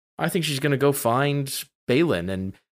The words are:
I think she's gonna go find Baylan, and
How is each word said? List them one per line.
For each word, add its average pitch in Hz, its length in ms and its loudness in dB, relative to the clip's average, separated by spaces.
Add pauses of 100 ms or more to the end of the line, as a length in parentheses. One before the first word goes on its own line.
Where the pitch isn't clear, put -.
(180)
I 160 100 -2
think 170 160 -2
she's 143 160 -4
gonna 143 160 2
go 139 160 4
find 139 540 0 (420)
Baylan, 120 420 2
and 95 220 -4 (200)